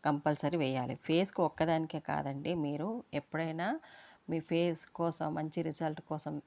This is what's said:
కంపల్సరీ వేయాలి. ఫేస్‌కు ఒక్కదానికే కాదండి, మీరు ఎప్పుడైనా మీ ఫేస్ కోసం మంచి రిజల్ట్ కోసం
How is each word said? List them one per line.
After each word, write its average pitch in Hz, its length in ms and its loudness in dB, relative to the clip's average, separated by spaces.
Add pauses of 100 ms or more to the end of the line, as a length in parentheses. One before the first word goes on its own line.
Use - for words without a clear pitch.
కంపల్సరీ 151 540 2
వేయాలి. 131 440 0
ఫేస్‌కు 185 420 2
ఒక్కదానికే 160 560 2
కాదండి, 147 560 -2
మీరు 151 340 0 (240)
ఎప్పుడైనా 160 540 -2 (600)
మీ 165 120 0
ఫేస్ 170 520 2
కోసం 165 420 -2
మంచి 156 280 -2
రిజల్ట్ 156 400 -2
కోసం 151 320 -6 (140)